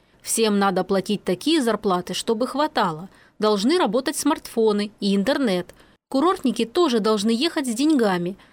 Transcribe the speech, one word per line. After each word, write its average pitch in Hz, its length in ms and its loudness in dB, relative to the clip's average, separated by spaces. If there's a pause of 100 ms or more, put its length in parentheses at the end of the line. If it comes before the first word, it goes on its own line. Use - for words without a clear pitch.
(220)
Всем 214 380 0
надо 190 240 2
платить 190 400 -2
такие 277 360 0
зарплаты, 202 540 -2
чтобы 226 320 -2
хватало. 208 640 -2 (320)
Должны 214 380 2
работать 269 380 0
смартфоны 214 840 -2
и 196 160 0
интернет. 202 580 -2 (340)
Курортники 269 560 0
тоже 240 360 2
должны 220 300 2
ехать 285 360 -2
с 233 80 -4
деньгами. 208 640 0 (160)